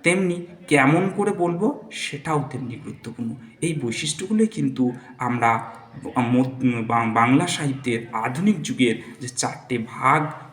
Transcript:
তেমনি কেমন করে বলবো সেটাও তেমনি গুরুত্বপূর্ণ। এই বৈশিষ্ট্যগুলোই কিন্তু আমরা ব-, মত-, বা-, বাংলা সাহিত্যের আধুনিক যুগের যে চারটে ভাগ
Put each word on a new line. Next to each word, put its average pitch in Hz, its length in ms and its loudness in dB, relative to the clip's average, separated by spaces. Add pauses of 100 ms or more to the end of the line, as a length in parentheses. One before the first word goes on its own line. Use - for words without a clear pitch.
তেমনি 175 420 0 (220)
কেমন 151 480 6
করে 202 160 0
বলবো 175 600 -2
সেটাও 151 600 -4
তেমনি 117 240 -8
গুরুত্বপূর্ণ। 113 600 -10 (260)
এই 165 120 -2
বৈশিষ্ট্যগুলোই 185 760 0
কিন্তু 135 440 0 (260)
আমরা 117 560 0 (300)
ব-, - 160 -10
মত-, 123 680 2
বা-, 117 260 0
বাংলা 131 340 6
সাহিত্যের 131 680 -2
আধুনিক 147 480 0
যুগের 117 340 2 (260)
যে 123 60 -10
চারটে - 500 -4
ভাগ 135 560 0 (200)